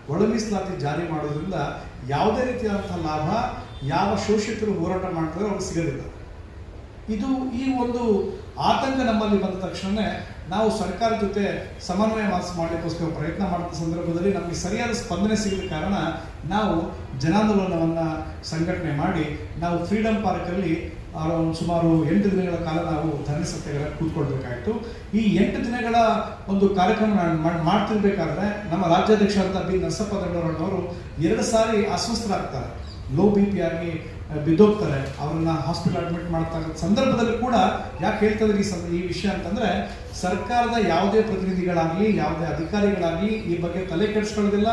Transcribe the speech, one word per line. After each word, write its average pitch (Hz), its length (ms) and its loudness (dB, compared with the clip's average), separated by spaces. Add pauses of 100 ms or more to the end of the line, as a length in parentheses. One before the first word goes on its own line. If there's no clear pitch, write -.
ಒಳ 165 100 0
ಮೀಸಲಾತಿ 202 600 0
ಜಾರಿ 156 320 -2
ಮಾಡೋದ್ರಿಂದ 151 420 -4 (560)
ಯಾವುದೇ 214 420 2
ರೀತಿಯಾದಂತಹ 196 440 -2
ಲಾಭ 160 600 -2 (280)
ಯಾವ 190 340 2 (100)
ಶೋಷಿತರು 214 460 2
ಹೋರಾಟ 180 400 -2
ಮಾಡ್ತಾರೋ 165 320 -2
ಅವ್ರಿಗೆ 185 280 -2
ಸಿಗೋದಿಲ್ಲ. 147 280 -2 (1080)
ಇದು, 254 460 -2
ಈ 262 220 0
ಒಂದು 233 560 2 (260)
ಆತಂಕ 220 360 2
ನಮ್ಮಲ್ಲಿ 214 460 2
ಬಂದ 185 180 -2
ತಕ್ಷಣನೇ 196 680 -2 (220)
ನಾವು 214 300 0
ಸರ್ಕಾರ 196 320 0 (100)
ಜೊತೆ 196 500 -2 (100)
ಸಮನ್ವಯ 214 420 0
ಮಾಸ್-, 180 340 -2
ಮಾಡ್ಲಿಕ್ಕೋಸ್ಕರ 165 480 -2
ಪ್ರಯತ್ನ 160 380 -4
ಮಾಡಿದ 170 360 -2
ಸಂದರ್ಭದಲ್ಲಿ 165 540 0
ನಮಗೆ 170 220 -4
ಸರಿಯಾದ 226 360 -2
ಸ್ಪಂದನೆ 202 440 0
ಸಿಗದ 190 340 -2
ಕಾರಣ, 170 240 -2 (560)
ನಾವು 185 480 0 (220)
ಜನಾಂದೋಲನವನ್ನ 180 800 2 (440)
ಸಂಘಟನೆ 160 540 -2
ಮಾಡಿ, 156 520 -2 (100)
ನಾವು 170 260 0
ಫ್ರೀಡಂ 214 380 2
ಪಾರ್ಕಲ್ಲಿ, 175 720 -2 (200)
ಆ, 160 100 -2
ಒಂದು 165 260 2
ಸುಮಾರು 165 520 4
ಎಂಟು 202 260 4
ದಿನಗಳ 180 240 2
ಕಾಲ 160 200 -2
ನಾವು 156 500 -2
ಧರಣಿ 147 200 -2
ಸತ್ಯಾಗ್ರಹ 147 540 -6
ಕೂತ್ಕೊಳ್ಬೇಕಾಯ್ತು. 131 720 -2 (460)
ಈ 208 180 4
ಎಂಟು 247 300 2
ದಿನಗಳ 233 300 0 (520)
ಒಂದು 196 220 4
ಕಾರ್ಯಕ್ರಮ 214 440 4
ನಾನ್ 165 280 2
ಮಾಡ್-, 165 220 0
ಮಾಡ್ತಿರ್ಬೇಕಾದ್ರೆ, 196 1080 0
ನಮ್ಮ 190 140 0
ರಾಜ್ಯಾಧ್ಯಕ್ಷ 196 520 6
ಅಂತ 185 200 2
ಬಿ 180 200 0
ನರಸಪ್ಪ 175 360 -2
ದಂಡೋರಣ್ಣವರು 170 840 -2 (260)
ಎರಡು 220 200 2
ಸಾರಿ 220 420 4
ಅಸ್ವಸ್ಥರಾಗ್ತಾರೆ, 180 1080 -2 (220)
ಲೋ 196 140 6
ಬಿ 202 160 6
ಪಿ 185 160 2
ಆಗಿ, 165 520 -2 (180)
ಆ, 156 40 -4
ಬಿದ್ದೋಗ್ತಾರೆ. 151 840 4
ಅವ್ರನ್ನ 160 280 0
ಹಾಸ್ಪಿಟಲ್ 165 560 0
ಅಡ್ಮಿಟ್ 170 260 -4
ಮಾಡ್ತಾ 165 280 -2
ಇರೋ 156 180 -6
ಸಂದರ್ಭದಲ್ಲಿ 220 600 2
ಕೂಡ, 240 160 0 (480)
ಯಾಕೆ 208 240 2
ಹೇಳ್ತಾ 214 200 2
ಇದ್ದೀನಿ 202 180 4
ಈ - 60 -2
ಸಂ-, 170 260 -4
ಈ 175 120 -2
ವಿಷಯ 190 220 -2
ಅಂತಂದ್ರೆ, 196 720 -2 (180)
ಸರ್ಕಾರದ 220 680 0
ಯಾವುದೇ 196 340 4
ಪ್ರತಿನಿಧಿಗಳಾಗ್ಲಿ, 185 960 2
ಯಾವುದೇ 160 280 -2
ಅಧಿಕಾರಿಗಳಾಗ್ಲಿ 175 800 0
ಈ 170 340 -2
ಬಗ್ಗೆ 175 240 -2
ತಲೆ 190 220 0
ಕೆಡಿಸ್ಕೊಳ್ಳೋದಿಲ್ಲ, 208 640 2